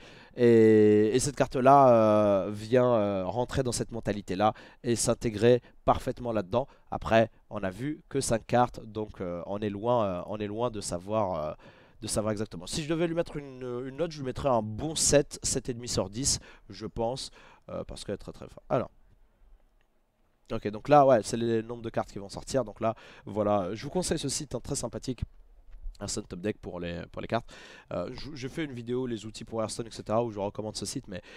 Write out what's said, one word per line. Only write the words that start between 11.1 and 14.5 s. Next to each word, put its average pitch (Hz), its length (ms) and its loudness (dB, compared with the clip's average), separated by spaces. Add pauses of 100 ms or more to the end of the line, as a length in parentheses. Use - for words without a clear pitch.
Euh, 76 80 -6 (480)
de 107 60 -10
savoir 107 260 -2
exactement. 101 340 -8
Si - 160 -6
je 143 60 -8
devais 165 180 0
lui 165 80 -4
mettre 165 220 -4
une, 127 480 -10
une 135 140 -12
note, 170 140 -4
je 151 80 -12
lui 135 40 -8
mettrais 127 240 -4
un 117 140 4